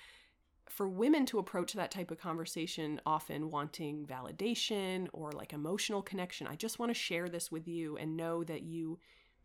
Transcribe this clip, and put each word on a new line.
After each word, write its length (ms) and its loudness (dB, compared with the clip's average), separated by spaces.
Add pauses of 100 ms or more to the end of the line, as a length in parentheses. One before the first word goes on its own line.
(680)
For 200 0
women 380 6
to 120 2
approach 360 0
that 160 0
type 200 -4
of 80 -4
conversation 840 -2
often 460 0
wanting 560 -2
validation 1080 0
or, 180 -4
like, 220 -6
emotional 500 0
connection. 460 -4
"I 80 -4
just 240 -2
want 100 4
to 40 2
share 340 0
this 240 -2
with 160 -4
you 280 -2
and 200 0
know 260 2
that 200 -2
you, 360 -4 (460)